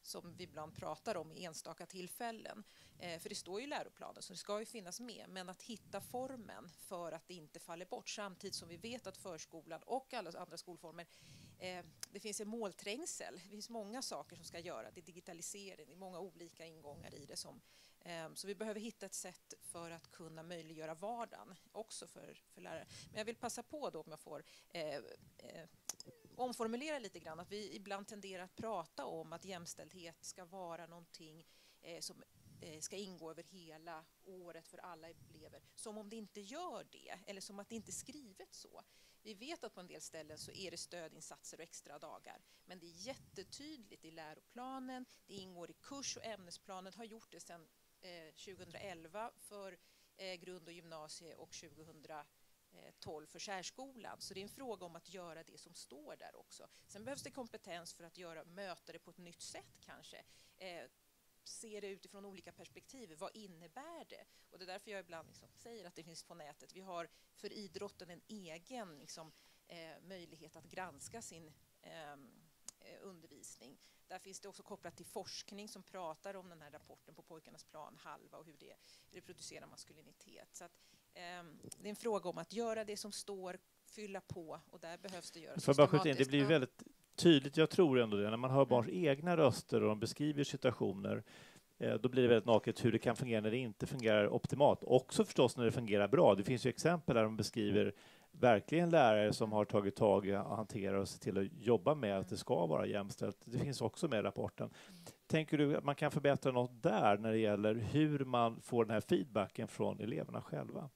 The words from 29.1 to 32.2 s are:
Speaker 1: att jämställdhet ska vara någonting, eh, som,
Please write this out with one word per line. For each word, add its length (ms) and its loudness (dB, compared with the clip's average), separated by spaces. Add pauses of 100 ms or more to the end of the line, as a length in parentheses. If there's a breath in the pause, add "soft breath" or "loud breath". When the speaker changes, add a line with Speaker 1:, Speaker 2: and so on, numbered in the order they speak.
Speaker 1:
att 120 -14
jämställdhet 760 -12
ska 240 -14
vara 420 -10
någonting, 580 -20 (360 soft breath)
eh, 180 -12
som, 240 -12 (380)